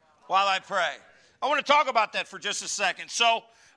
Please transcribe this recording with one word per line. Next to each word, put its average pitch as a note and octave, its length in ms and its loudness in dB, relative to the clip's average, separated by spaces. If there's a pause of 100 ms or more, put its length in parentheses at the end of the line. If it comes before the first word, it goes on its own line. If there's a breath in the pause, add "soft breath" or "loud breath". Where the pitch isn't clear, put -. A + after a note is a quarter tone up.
(280)
while G3 220 2
I F#3+ 100 0
pray." F3 380 -4 (440 soft breath)
I A#3+ 60 -2
wanna C#4+ 160 0
talk D4 240 4
about A3+ 240 0
that F#3+ 160 -6
for F#3+ 120 -16
just G3+ 220 -6
a F#3+ 60 -10
second. E3+ 420 -4
So A#3 360 0 (320 soft breath)